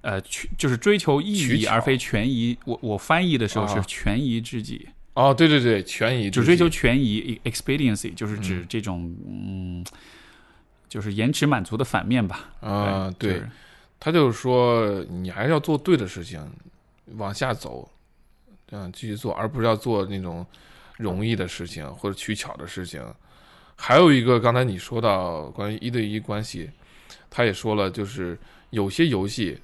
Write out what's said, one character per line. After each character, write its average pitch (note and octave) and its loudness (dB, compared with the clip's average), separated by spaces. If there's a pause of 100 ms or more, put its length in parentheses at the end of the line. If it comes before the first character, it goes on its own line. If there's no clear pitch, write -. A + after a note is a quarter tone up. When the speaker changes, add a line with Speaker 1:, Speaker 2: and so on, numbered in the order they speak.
Speaker 1:
呃， G#2 -4
去， - -8
就 C#3 0
是 B2 2
追 G#3 4
求 C#3+ 2
意 F#3+ -4
义 G#3 -2
Speaker 2:
取 B2 2
巧。 G#2+ 0
Speaker 1:
而 A2+ 4
非 C3 2
权 A#2 -2
宜。 A#2+ 0
我， A#2+ -4
我 G#2+ -2
翻 E3 2
译 D#3+ 2
的 A2+ 2
时 G#2 -2
候 G#2 0
是 G2+ 0
Speaker 2:
啊。 F#2+ 0
Speaker 1:
权 - -2
宜 B2 0
之 A#2 -8
计。 - -12 (240)
Speaker 2:
哦， C3+ 6
对， E3 6
对， D3+ 8
对， A2+ 4
权 A#2 -2
宜 G2+ 0
之 - -
计。 F#2 -2
Speaker 1:
就 - 6
追 E3+ 8
求 E3+ 6
权 C3 2
宜， A2+ 2
e-，expediency， A#2 -2
就 G#2+ -6
是 G#2 -6
指 F#2 -4
这 A2+ -4
种， F2 -6 (120)
Speaker 2:
嗯。 F#2+ -8
Speaker 1:
嗯， F2 -10 (1040)
就 - -10
是 G#2 -4
延 A2 0
迟 D3 0
满 C3 2
足 G#2+ -6
的 B2+ 0
反 F2+ -2
面 A#2 2
吧。 - -8 (100)
Speaker 2:
啊， G2 -2
Speaker 1:
对、 G#2 0
就 F2+ -2
是 - -8
Speaker 2:
对。 A#2 -12 (500)
他 D#3 -4
就 D3 6
是 - -6
说， A#2 2
你 F2+ -8
还 G2 -6
是 C3+ 2
要 D#3 4
做 D3+ 0
对 F3+ 4
的 A2+ 2
事 F2 -10
情， E2 -12 (760)
往 G2+ -6
下 C3 -2
走， B1+ -10 (760)
这 - -16
样 F#2 -10
继 - -12
续 G#2 -6
做， G#2+ -4
而 A2 -4
不 C3 -6
是 A2+ 2
要 A2+ 6
做 G#2+ -2
那 G2 -6
种 F2 -8 (520)
容 G2+ -2
易 A2+ 2
的 F#2 -4
事 F2 -10
情 D2+ -12
或 - -6
者 G2 -4
取 - -6
巧 - -8
的 - -14
事 F#2 -10
情。 D#2 -12 (720)
还 - 6
有 E3+ 10
一 B2+ 6
个， B2 6
刚 A#2 4
才 B2+ 4
你 G#2 -2
说 A2+ -6
到 F2+ 0
关 G#2 -6
于 A2 -6
一 A#2+ -6
对 A#2 -2
一 G#2 -6
关 G#2+ -6
系， F2 -10 (580)
他 - 0
也 G#2+ 4
说 G#2+ -2
了， G2 2
就 G2+ -4
是 F#2 -8 (320)
有 G2+ 0
些 E3 2
游 G2 0
戏 F#2+ -4